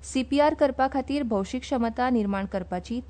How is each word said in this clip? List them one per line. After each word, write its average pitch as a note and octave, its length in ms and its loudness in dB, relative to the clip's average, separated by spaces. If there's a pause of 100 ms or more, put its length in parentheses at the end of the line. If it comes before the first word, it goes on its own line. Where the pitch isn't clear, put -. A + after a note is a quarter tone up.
सीपीआर C#4 500 2
करपा C4+ 400 2
खातीर C#4 320 -2
भौशीक G#3+ 360 0
क्षमता B3 480 0
निर्माण G3+ 360 2
करपाची F#3+ 540 -6 (100)